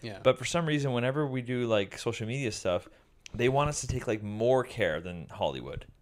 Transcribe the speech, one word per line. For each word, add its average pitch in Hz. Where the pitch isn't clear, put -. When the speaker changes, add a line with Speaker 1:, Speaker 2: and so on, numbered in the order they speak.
Speaker 1:
Yeah. 101
Speaker 2:
But 127
for 123
some 170
reason, 143
whenever 131
we 131
do, 123
like, 104
social 113
media 123
stuff, -
they 117
want 143
us 147
to -
take, 127
like, 107
more 113
care 85
than 85
Hollywood. 65